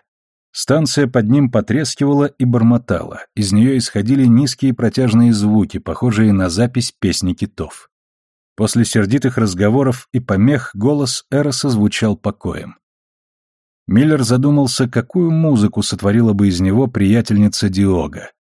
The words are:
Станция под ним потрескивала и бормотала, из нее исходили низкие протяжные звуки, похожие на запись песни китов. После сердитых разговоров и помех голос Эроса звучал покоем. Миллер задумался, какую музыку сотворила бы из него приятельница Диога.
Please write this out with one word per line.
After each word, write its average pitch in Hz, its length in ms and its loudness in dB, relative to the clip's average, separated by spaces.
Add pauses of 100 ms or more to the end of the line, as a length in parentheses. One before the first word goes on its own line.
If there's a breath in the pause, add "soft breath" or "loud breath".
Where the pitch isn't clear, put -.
(520)
Станция 143 560 0
под 120 200 0
ним 135 220 2
потрескивала 143 760 0
и 135 200 -4
бормотала, 117 760 0 (140)
из 101 160 -2
нее 117 260 4
исходили 120 480 0
низкие 123 500 2
протяжные 117 580 2
звуки, 104 460 0
похожие 107 540 0
на 95 160 0
запись 120 480 -2
песни 90 360 -2
китов. - 560 -10 (680)
После 110 300 0
сердитых 123 540 -2
разговоров 113 720 0
и 127 60 -2
помех 123 560 0
голос 135 560 -2
Эроса 143 380 -2
звучал 104 460 0
покоем. - 600 -10 (1120)
Миллер 135 340 2
задумался, 131 680 0
какую 165 440 -2
музыку 139 500 0
сотворила 104 520 0
бы 101 160 2
из 90 100 -2
него 95 260 0
приятельница 104 840 0
Диога. 92 600 -2 (120)